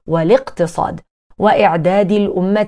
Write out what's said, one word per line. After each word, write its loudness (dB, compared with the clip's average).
والاقتصاد، -2
وإعداد 2
الأمة 0